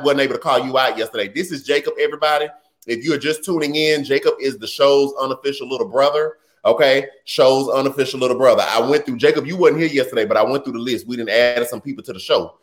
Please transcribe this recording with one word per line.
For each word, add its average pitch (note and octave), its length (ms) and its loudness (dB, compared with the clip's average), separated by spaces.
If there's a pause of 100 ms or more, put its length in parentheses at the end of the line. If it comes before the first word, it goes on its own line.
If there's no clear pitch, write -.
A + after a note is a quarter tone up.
wasn't C#3 200 2
able B2+ 140 0
to - 60 -6
call C3 240 0
you C3 140 -2
out A#2+ 180 0
yesterday. A2 320 -4
This E3 240 -6
is C#3 120 -10
Jacob, D3 360 -2
everybody. D3+ 480 0 (380)
If A#2+ 180 -6
you D#3 80 -2
are C#3 60 -2
just D3+ 260 -4
tuning D#3 300 -2
in, D#3 300 2
Jacob C#3+ 360 0
is C3+ 160 -4
the G#2 100 -12
show's C#3 540 2
unofficial C3+ 480 -4
little A#2+ 200 -4
brother. D3 500 0 (260)
Okay, C3+ 420 4 (180)
show's C3+ 440 2
unofficial C3+ 500 -2
little B2+ 180 0
brother. A2+ 300 4
I A2+ 140 0
went C#3+ 260 2
through, B2 120 -6
Jacob, D3 280 2
you F3 100 -8
wasn't D#3+ 240 4
here D#3+ 80 0
yesterday, B2+ 360 0
but G#2 120 0
I G#2+ 60 4
went C3+ 220 -2
through C3 80 -8
the A#2 80 -6
list. A2+ 260 -4
We A#2+ 100 -6
done A2+ 120 -6
added A#2+ 400 2
some A2+ 120 -8
people C#3 220 -12
to - 100 -12
the F#2 60 -12
show, F#2+ 440 -2